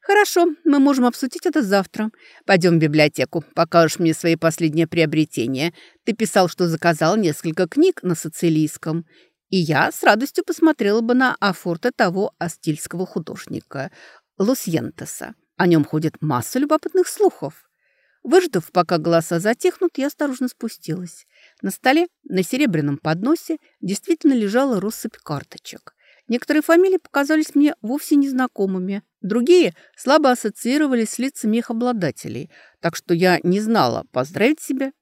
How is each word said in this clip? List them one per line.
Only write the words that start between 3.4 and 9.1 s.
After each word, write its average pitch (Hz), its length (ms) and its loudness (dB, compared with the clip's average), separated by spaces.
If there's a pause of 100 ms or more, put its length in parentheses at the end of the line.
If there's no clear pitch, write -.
покажешь 165 440 2
мне 165 140 2
свои 165 220 0
последние 160 520 0
приобретения. 151 880 -2 (300)
Ты 226 100 -2
писал, 202 340 0
что 175 200 -2
заказал 165 480 0
несколько 180 520 -2
книг 349 360 2
на 175 120 -2
сицилийском. 160 920 -2 (440)